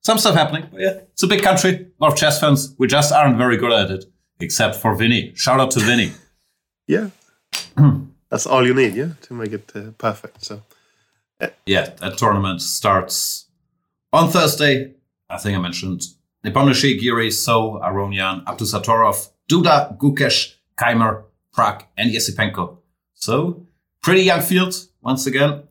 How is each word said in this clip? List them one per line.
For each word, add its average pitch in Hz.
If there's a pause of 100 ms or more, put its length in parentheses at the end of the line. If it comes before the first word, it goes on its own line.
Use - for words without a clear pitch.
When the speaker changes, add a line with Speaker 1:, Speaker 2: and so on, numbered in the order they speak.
Speaker 1:
Some 220
stuff 202
happening. 156
But -
yeah, 190 (180)
it's -
a 190
big 196
country, 185 (280)
a -
lot 151
of -
chess 147
fans. 143
We 131
just 147
aren't 139
very 120
good 120
at 98
it, 95 (340)
except -
for 110
Vinny. 113
Shout 131
out 160
to 123
Vinny. 110 (360)
Speaker 2:
<laughs> -
Yeah. 202 (680)
Speaker 1:
<clears throat> -
Speaker 2:
That's -
all 127
you 127
need, 123
yeah, 143 (120)
to -
make 110
it, 104
uh, 107
perfect. -
So, 104 (800)
uh, - (180)
Speaker 1:
Yeah, 92 (100)
that 90
tournament 98
starts - (680)
on 165
Thursday. 147 (340)
I 87
think 101
I -
mentioned 87 (440)
Nepomniachtchi, 131
Giri, 113
So, 110
Aronian, 95
Abdusatorov, 110 (200)
Duda, 160
Gukesh, 139 (240)
Keimer, 113 (280)
Prag, 107 (120)
and 117
Yesipenko. 101 (360)
So, 160 (360)
pretty 185
young 180
field, 180 (280)
once 131
again. 139